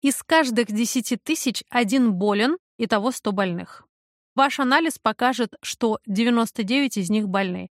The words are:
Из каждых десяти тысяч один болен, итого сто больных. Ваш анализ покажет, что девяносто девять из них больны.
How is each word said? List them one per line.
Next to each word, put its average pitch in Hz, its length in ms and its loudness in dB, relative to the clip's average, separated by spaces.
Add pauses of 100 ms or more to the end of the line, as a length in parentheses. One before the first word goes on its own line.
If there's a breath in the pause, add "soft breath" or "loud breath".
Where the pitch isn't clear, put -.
Из 277 220 0
каждых 254 460 2
десяти 220 480 -2
тысяч - 520 -4
один 240 460 2
болен, 208 420 2 (220)
итого 226 340 0
сто - 180 -6
больных. 185 560 -4 (480)
Ваш 269 240 0
анализ 285 400 2
покажет, 240 640 0
что - 440 -2
девяносто 226 580 0
девять 262 320 0
из 185 140 -2
них 214 180 0
больны. 185 400 -2 (100)